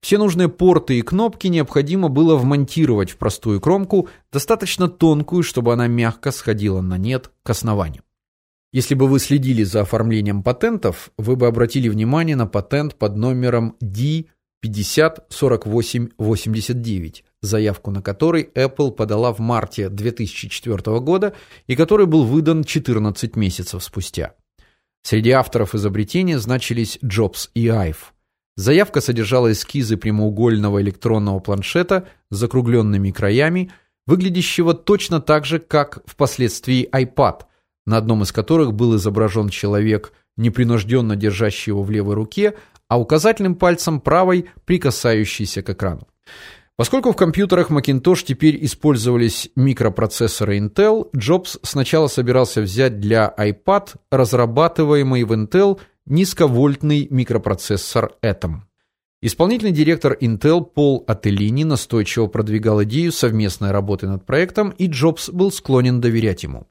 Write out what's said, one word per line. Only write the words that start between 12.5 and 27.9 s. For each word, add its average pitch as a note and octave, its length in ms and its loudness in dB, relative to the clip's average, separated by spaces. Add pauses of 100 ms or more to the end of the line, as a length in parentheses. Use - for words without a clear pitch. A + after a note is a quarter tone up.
под G2+ 200 -2
номером A#2+ 640 -2
D C3+ 460 -4 (340)
пятьдесят A2+ 680 -2
сорок A#2 380 0
восемь A#2 500 -2
восемьдесят A2 640 -2
девять, F#2+ 420 -8 (180)
заявку G#2 500 -2
на G2 100 -6
который D3+ 540 -2
Apple C3+ 360 0
подала A2 400 0
в G#2+ 80 -8
марте A2 480 -2
две G#2 240 -4
тысячи - 380 -8
четвертого A2 500 -4
года F#3 360 -2 (320)
и B2+ 80 -2
который F#3 320 4
был D#3 180 4
выдан D3+ 400 2
четырнадцать A2+ 720 -2
месяцев F#2 440 -4
спустя. - 520 -8 (720)
Среди A2+ 280 2
авторов A#2+ 420 0
изобретения G#2+ 640 -2
значились A#2 680 -4
Джобс G#2+ 520 -2
и A#2 120 0
Айв. G2 460 -2 (420)